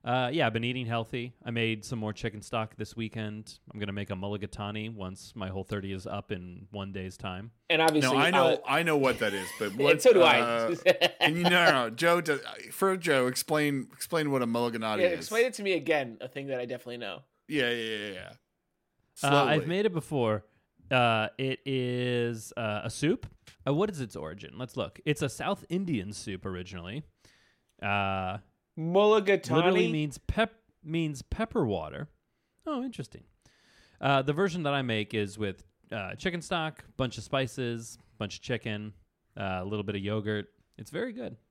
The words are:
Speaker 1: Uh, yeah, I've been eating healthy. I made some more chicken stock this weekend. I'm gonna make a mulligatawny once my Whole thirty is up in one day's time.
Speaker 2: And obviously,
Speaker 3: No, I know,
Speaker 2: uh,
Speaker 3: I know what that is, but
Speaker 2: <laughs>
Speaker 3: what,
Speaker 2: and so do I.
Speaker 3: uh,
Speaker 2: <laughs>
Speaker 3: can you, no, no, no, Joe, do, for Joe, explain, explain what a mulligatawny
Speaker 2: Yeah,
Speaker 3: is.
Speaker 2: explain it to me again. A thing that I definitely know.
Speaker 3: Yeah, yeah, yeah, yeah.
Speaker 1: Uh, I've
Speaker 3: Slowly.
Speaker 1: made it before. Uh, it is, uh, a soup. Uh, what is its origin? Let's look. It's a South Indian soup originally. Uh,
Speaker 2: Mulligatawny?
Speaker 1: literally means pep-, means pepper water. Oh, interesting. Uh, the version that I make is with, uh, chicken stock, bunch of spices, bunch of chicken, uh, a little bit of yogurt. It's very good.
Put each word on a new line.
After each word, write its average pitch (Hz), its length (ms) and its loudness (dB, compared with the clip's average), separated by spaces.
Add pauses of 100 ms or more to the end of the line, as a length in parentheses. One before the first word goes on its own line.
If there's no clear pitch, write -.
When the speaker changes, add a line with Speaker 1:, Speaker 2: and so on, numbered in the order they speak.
Speaker 1:
Uh, 127 280 0
yeah, 156 140 2
I've 113 80 0
been 113 120 -2
eating 123 200 -4
healthy. 117 480 -4 (120)
I 120 60 -6
made 113 340 0
some 120 140 -6
more 107 140 -4
chicken 110 280 -8
stock 110 340 -6
this - 220 -10
weekend. 107 600 -8 (140)
I'm 104 60 -10
gonna 101 140 -4
make 101 160 -4
a 101 60 -4
mulligatawny 104 720 -6
once 98 480 -10
my 98 100 -4
Whole 95 160 -6
thirty 98 300 -6
is 92 120 -8
up 101 280 -6
in 90 380 -10
one 98 200 -8
day's 95 240 -8
time. 98 360 -10 (180)
Speaker 2:
And 160 120 4
obviously, 151 320 6
Speaker 3:
No, 131 80 4
I 160 80 6
know, 262 180 6
Speaker 2:
uh, - 100 4 (100)
Speaker 3:
I 147 160 2
know 160 140 4
what 131 220 4
that 107 140 2
is, 92 140 -4 (100)
but 104 180 -4
Speaker 2:
<laughs> - 20 -6
Speaker 3:
what, 139 160 6
Speaker 2:
and 160 80 4
so 254 100 10
do 196 100 10
I. 147 200 8
Speaker 3:
uh, 117 340 0
Speaker 2:
<laughs> 180 460 2
Speaker 3:
can 165 160 4
you, 175 60 0
no, 175 60 6
no, 180 220 8
no, 123 200 4
Joe, 170 280 4
do, 151 200 0 (320)
for 190 260 2
Joe, 147 300 4
explain, 143 680 0
explain 156 380 -2
what 135 100 2
a 120 60 0
mulligatawny 113 560 0
Speaker 2:
Yeah, 175 60 4
Speaker 3:
is. 170 100 -2
Speaker 2:
explain 220 260 0
it 247 100 -4
to 208 80 -10
me 196 100 0
again. 143 460 0
A - 80 -12
thing 139 200 -10
that 135 120 -4
I 123 60 -6
definitely 120 320 -10
know. 101 240 -10 (260)
Speaker 3:
Yeah, 135 220 0
yeah, 113 280 -2
yeah, 104 160 -8
yeah. 95 160 -14 (920)
Speaker 1:
Uh, 143 60 0 (180)
I've 147 180 2
Speaker 3:
Slowly. - 20 -8
Speaker 1:
made 185 200 0
it 202 80 2
before. 120 520 -2 (440)
Uh, 113 380 4 (100)
it 131 280 -4
is, 123 920 -2
uh, 107 300 -4
a 117 40 -4
soup. 160 380 0 (400)
Uh, 139 60 2
what 190 160 2
is 170 100 -8
its 120 160 -8
origin? 78 420 -10
Let's 123 200 -10
look. 101 280 -6
It's 151 160 0
a 151 80 0
South 180 400 -6
Indian 156 440 -2
soup 95 320 -10
originally. 92 580 -8 (800)
Uh, 98 540 0 (400)
Speaker 2:
Mulligatawny? 196 800 4
Speaker 1:
literally 180 360 4
means 151 280 -2
pep-, - 360 -2 (280)
means 156 380 -4
pepper 220 440 -2
water. 82 420 -4 (580)
Oh, 285 160 -4
interesting. 226 420 -10 (760)
Uh, 139 220 2
the 135 120 0
version 175 300 0
that 143 100 0
I 139 100 0
make 110 300 -2
is 104 240 -2
with, 101 260 -4 (280)
uh, 95 240 -8
chicken 170 260 -4
stock, 160 440 -4 (120)
bunch 127 200 -4
of 110 80 -12
spices, 120 720 -4 (200)
bunch 104 200 -6
of - 40 -18
chicken, 107 520 -6 (440)
uh, 95 240 -4
a 90 40 -6
little 104 180 -4
bit 101 120 -4
of 101 60 -2
yogurt. 104 460 -2 (300)
It's - 140 -16
very 226 220 -6
good. 233 220 -10 (160)